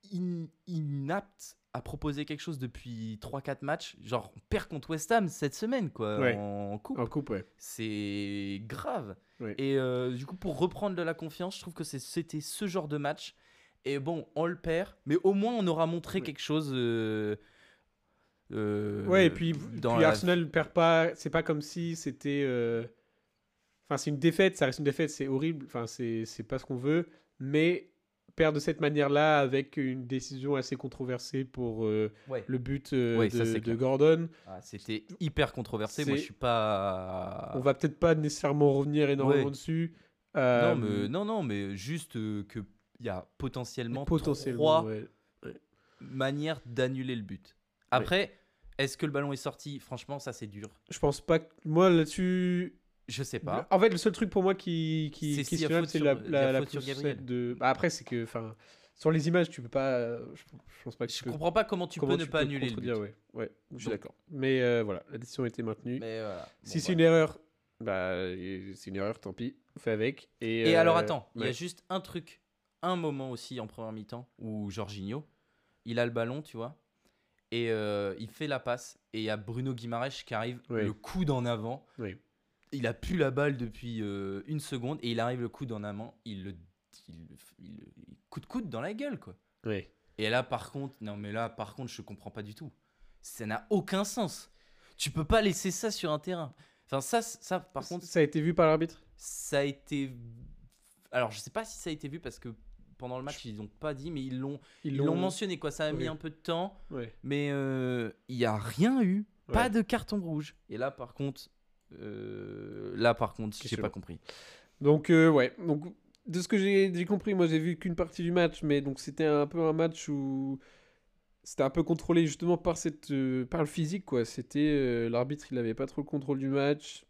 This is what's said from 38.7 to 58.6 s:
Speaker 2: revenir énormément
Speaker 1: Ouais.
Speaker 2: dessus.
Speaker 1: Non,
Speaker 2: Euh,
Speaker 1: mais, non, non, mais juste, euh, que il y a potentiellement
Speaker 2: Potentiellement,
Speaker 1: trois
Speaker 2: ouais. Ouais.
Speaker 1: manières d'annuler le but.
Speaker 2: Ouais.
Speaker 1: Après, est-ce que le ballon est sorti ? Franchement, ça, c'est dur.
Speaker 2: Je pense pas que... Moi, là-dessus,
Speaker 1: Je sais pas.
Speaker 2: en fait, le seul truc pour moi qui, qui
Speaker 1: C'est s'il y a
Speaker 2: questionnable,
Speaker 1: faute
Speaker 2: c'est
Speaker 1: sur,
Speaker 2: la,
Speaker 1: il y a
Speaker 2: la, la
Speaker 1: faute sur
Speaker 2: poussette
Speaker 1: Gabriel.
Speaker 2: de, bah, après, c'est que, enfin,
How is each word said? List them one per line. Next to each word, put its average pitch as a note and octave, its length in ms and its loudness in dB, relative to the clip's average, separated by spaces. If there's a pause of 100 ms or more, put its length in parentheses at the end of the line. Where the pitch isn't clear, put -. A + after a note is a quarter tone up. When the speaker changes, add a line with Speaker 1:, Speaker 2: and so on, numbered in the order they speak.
Speaker 2:
revenir C#3+ 380 4
énormément C#3 360 6
Speaker 1:
Ouais. C#3+ 40 0
Speaker 2:
dessus. D#3+ 440 -2 (400)
Speaker 1:
Non, D3+ 60 2
Speaker 2:
Euh, A#2+ 360 6
Speaker 1:
mais, G#2 320 0
non, E3+ 160 -2
non, G#3+ 180 -2
mais G2+ 340 -2
juste, C3 400 -8
euh, G#2+ 280 -4
que G#2+ 160 -10 (400)
il A#2 60 -8
y - 20 -4
a F2+ 180 -6 (120)
potentiellement B2+ 640 -6
Speaker 2:
Potentiellement, C#3 540 0 (240)
Speaker 1:
trois - 20 -2
Speaker 2:
ouais. A2 240 -6 (360)
Ouais. - 100 -12 (460)
Speaker 1:
manières C3+ 640 -4
d'annuler B2+ 500 0
le A2+ 60 -6
but. F#2+ 340 -12
Speaker 2:
Ouais. - 360 -20
Speaker 1:
Après, D3 460 2 (400)
est-ce C3+ 180 0
que D#3+ 100 -2
le D3+ 60 -2
ballon C#3+ 200 0
est C#3 40 -4
sorti ? C#3+ 440 -8
Franchement, C#3 380 -10
ça, C3+ 140 -8
c'est A2+ 140 -12
dur. G#2 220 -12 (220)
Speaker 2:
Je - 80 -10
pense C#3+ 220 2
pas D#3+ 200 4
que... - 100 -18 (140)
Moi, E3 260 6
là-dessus, F3+ 880 2 (300)
Speaker 1:
Je A#2+ 140 -6
sais A#2+ 180 -6
pas. - 300 -2
Speaker 2:
en F#3+ 100 8
fait, A3+ 80 10
le F#3 80 4
seul F#3+ 160 4
truc G3+ 180 0
pour G3 120 2
moi F#3+ 120 4
qui, D#3+ 600 0
qui D3 200 -2
Speaker 1:
C'est C#3+ 100 0
s'il D#3+ 160 -2
y D#3+ 40 2
a D3+ 40 2
Speaker 2:
questionnable, E3 180 4
Speaker 1:
faute D3+ 60 -10
Speaker 2:
c'est D#3+ 60 2
Speaker 1:
sur, D3 60 2
Speaker 2:
la, C#3 80 6
Speaker 1:
il C3+ 120 -2
y - 40 -8
a - 20 -2 (120)
Speaker 2:
la, C3+ 100 4
la C3+ 80 4
Speaker 1:
faute C#3 80 -2
sur C#3+ 140 -6
Speaker 2:
poussette C3+ 140 -6
Speaker 1:
Gabriel. C3+ 280 -2
Speaker 2:
de, B2 340 -2
bah, B2 120 4
après, D3+ 200 2
c'est - 140 -10
que, A#2 180 -4
enfin, A2+ 320 -8 (400)